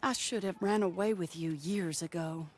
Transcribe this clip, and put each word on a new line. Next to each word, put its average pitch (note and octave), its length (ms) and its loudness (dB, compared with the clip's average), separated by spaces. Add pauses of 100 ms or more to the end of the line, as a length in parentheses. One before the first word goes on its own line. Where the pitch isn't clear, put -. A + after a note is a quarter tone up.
I C4 100 2
should A3+ 320 -2
have F#3+ 180 -2
ran G#3 200 4
away G3 300 2
with F#3 240 -2
you E3 140 -2
years D#3+ 520 0
ago. E3 440 -4 (120)